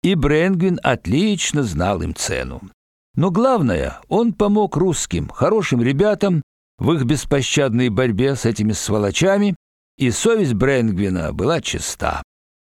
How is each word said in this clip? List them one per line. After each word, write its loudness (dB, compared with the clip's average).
и 2
Брэнгвин 2
отлично 0
знал -2
им -4
цену. -6
Но 2
главное, 0
он 0
помог 0
русским, -2
хорошим 0
ребятам, 0
в 0
их 0
беспощадной 0
борьбе 0
с -6
этими 0
сволочами, 0
и 0
совесть 2
Брэнгвина 0
была -2
чиста. -6